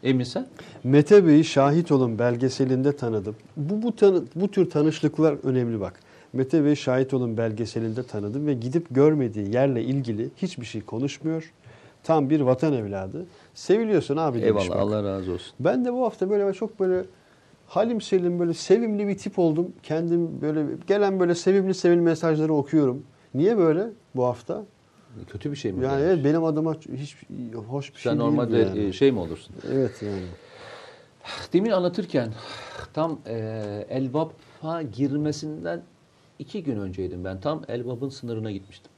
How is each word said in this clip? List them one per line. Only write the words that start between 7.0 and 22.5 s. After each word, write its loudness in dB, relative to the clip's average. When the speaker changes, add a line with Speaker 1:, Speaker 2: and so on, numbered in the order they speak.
Speaker 2:
Olun -2
belgeselinde -4
tanıdım -6
ve 0
gidip -4
görmediği 2
yerle 2
ilgili -2
hiçbir -6
şey -10
konuşmuyor. -6
Tam 2
bir 4
vatan 4
evladı. -6
Seviliyorsun 2
abi 0
demiş 4
Speaker 1:
Eyvallah, 0
Speaker 2:
bak. 0
Speaker 1:
Allah 0
razı -4
olsun. -8
Speaker 2:
Ben 2
de -2
bu 0
hafta -4
böyle 0
çok -8
böyle 0
halim -2
selim, 0
böyle 0
sevimli 0
bir -2
tip -6
oldum. 2
Kendim -2
böyle -2
gelen 2
böyle 2
sevimli 2
sevimli 4
mesajları 2